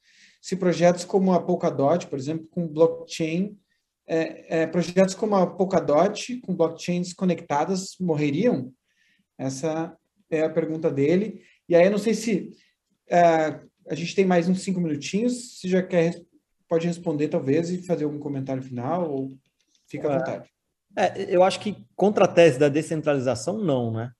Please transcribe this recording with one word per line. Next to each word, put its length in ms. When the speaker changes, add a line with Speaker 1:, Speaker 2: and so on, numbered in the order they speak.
Speaker 1:
Se 160
projetos 480
como 300
a 80
Polkadot, 640
por 140
exemplo, 320
com 160
blockchain, 880
é, 560
é, 40
projetos 480
como 200
a 120
Polkadot, 960
com 120
blockchains 600
conectadas, 840
morreriam? 760
Essa 580
é 140
a 60
pergunta 420
dele. 500
E 60
aí, 100
eu 60
não 60
sei 160
se, 360
é, 500
a 80
gente 180
tem 120
mais 240
uns 140
cinco 180
minutinhos, 800
se 100
já 120
quer, 380
pode 200
responder, 420
talvez, 400
e 140
fazer 200
algum 160
comentário 420
final, 480
ou 280
fica 220
à 20
Speaker 2:
É. 60
Speaker 1:
vontade. 320
Speaker 2:
É, 360
eu 80
acho 200
que 160
contra 300
a 20
tese 320
da 80
descentralização, 920
não, 340
né? 260